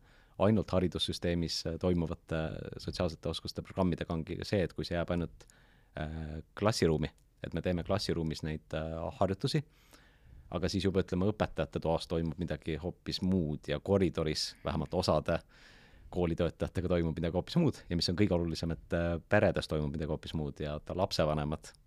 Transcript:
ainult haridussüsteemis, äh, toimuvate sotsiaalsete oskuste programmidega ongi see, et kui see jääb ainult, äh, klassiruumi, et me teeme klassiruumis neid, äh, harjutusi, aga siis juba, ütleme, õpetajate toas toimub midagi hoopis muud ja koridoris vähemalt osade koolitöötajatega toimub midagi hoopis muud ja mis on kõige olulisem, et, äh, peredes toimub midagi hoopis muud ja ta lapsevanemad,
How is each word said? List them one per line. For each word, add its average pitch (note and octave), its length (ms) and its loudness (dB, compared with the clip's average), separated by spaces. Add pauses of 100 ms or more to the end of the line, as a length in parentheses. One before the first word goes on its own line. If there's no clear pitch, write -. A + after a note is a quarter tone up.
(400)
ainult F#2+ 320 4
haridussüsteemis, F2 960 0
äh, E2 100 -4
toimuvate E2+ 600 0 (380)
sotsiaalsete E2+ 520 -4
oskuste - 320 -6
programmidega F2 520 0
ongi E2 300 -4
see, G2 200 2
et D#2 100 -2
kui D#2+ 120 -6
see F2+ 120 -4
jääb E2 140 -2
ainult, E2+ 340 -2 (520)
äh, D#2 440 -6 (140)
klassiruumi, E2 540 2 (340)
et - 100 -10
me E2 80 -2
teeme F2 220 0
klassiruumis E2 600 -2
neid, D#2 300 -6
äh, D#2+ 240 -4 (220)
harjutusi, G2 440 0 (880)
aga F2+ 160 -2
siis F2+ 160 0
juba, F#2 200 4
ütleme, F#2 260 0
õpetajate - 500 -2
toas D#2+ 280 0
toimub E2 320 -2
midagi D#2 380 -4
hoopis D#2+ 440 -6
muud F2 460 0
ja D2 120 -2
koridoris E2 760 2 (100)
vähemalt D#2 280 -2
osade E2 460 2 (720)
koolitöötajatega E2+ 800 0
toimub E2+ 300 4
midagi E2 160 0
hoopis - 220 -2
muud E3 180 4 (140)
ja F2+ 60 0
mis E2 140 2
on F2+ 80 0
kõige G2+ 160 6
olulisem, E2+ 380 0
et, - 220 -6
äh, E2+ 260 0 (100)
peredes F2+ 380 4
toimub D2+ 260 0
midagi D#2 160 -4
hoopis - 240 -6
muud D2 260 -6
ja D2+ 200 -6
ta - 180 -8
lapsevanemad, D2+ 720 0 (180)